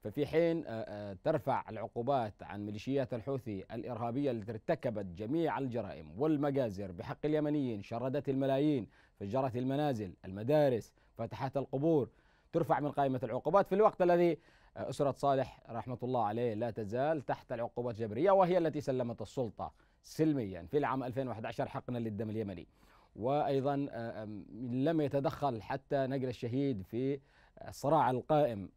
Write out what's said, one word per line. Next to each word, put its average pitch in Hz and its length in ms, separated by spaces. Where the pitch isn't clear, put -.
ففي 135 240
حين، 165 400
آه، - 40
آه، 104 540
ترفع 139 440
العقوبات 113 760
عن 104 240
ميليشيات 127 480
الحوثي 113 580
الإرهابية 120 580
التي 113 220
ارتكبت 110 520
جميع 110 540
الجرائم 98 640
والمجازر 135 720
بحق 107 320
اليمنيين، 147 580
شردت 127 460
الملايين، 135 600
فجرت 113 360
المنازل، 131 580
المدارس، 117 680
فتحت 117 380
القبور، 139 520
ترفع 160 280
من 143 100
قائمة 135 320
العقوبات، 139 440
في - 80
الوقت 202 280
الذي، 175 360
آه، - 120
أسرة 139 220
صالح 135 500
رحمة 120 320
الله 123 220
عليه 113 300
لا 113 160
تزال 123 520
تحت - 300
العقوبات 120 420
الجبرية، 113 360
وهي 185 280
التي 151 220
سلمت 123 420
السلطة 101 500
سلميا 117 680
في 147 80
العام 131 260
ألفين 127 240
وأحد 110 180
عشر 117 220
حقنا 127 300
للدم 110 320
اليمني. 101 380
وأيضا، 139 720
آه، 113 320
آم، 104 220
لم 147 280
يتدخل 139 600
حتى 135 440
نقل 131 220
الشهيد 123 540
في 135 380
الصراع 139 420
القائم 123 680